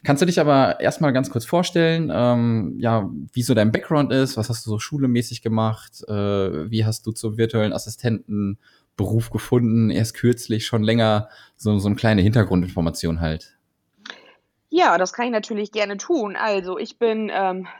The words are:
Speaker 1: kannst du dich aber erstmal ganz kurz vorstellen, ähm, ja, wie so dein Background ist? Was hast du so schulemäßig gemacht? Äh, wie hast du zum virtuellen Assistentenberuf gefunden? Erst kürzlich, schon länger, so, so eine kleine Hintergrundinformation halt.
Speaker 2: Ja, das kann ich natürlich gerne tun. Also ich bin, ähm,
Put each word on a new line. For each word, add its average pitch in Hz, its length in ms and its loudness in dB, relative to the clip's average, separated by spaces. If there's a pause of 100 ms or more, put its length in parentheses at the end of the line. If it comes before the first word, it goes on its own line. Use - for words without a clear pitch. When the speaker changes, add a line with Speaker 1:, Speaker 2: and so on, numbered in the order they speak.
Speaker 1:
kannst - 180 2
du 180 60 4
dich 175 120 2
aber 139 400 4
erstmal 139 340 0
ganz 131 180 0
kurz 113 140 -4
vorstellen, 165 680 0
ähm, 117 680 0
ja, 113 300 0 (240)
wie 127 80 -2
so 120 140 2
dein 110 160 4
Background 143 400 0
ist? 135 260 0
Was 110 120 -4
hast 117 160 -6
du 113 40 -10
so 104 80 -2
schulemäßig 120 640 -2
gemacht? 110 640 -2
Äh, 107 60 -6 (560)
wie 110 160 0
hast 110 220 -4
du 113 40 -6
zum 110 260 -6
virtuellen 113 360 0
Assistentenberuf 104 1600 -4
gefunden? 117 580 2
Erst 107 260 0
kürzlich, 117 520 0
schon 107 160 0
länger, 110 460 2 (260)
so, 104 240 2
so 98 80 0
eine 101 80 2
kleine 110 260 4
Hintergrundinformation 90 1000 0
halt. 78 380 -4 (1160)
Speaker 2:
Ja, 302 240 4
das 180 140 0
kann 240 140 -6
ich 247 60 -4
natürlich 214 420 -4
gerne 202 240 -2
tun. 214 400 -4
Also 190 400 -2
ich - 200 -10
bin, 220 360 0
ähm, 185 340 -2 (120)